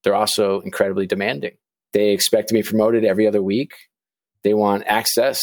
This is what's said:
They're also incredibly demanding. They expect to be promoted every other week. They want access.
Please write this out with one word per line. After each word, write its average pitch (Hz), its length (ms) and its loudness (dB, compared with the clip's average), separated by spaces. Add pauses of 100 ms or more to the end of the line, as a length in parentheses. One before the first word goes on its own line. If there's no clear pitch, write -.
They're 101 100 2
also 101 460 0
incredibly 95 460 -2
demanding. 98 500 -4 (360)
They 104 180 2
expect 104 380 0
to 113 60 0
be 107 80 2
promoted 110 420 0
every 104 220 2
other 104 160 0
week. 101 300 -4 (720)
They 104 100 2
want 104 320 2
access. 117 560 0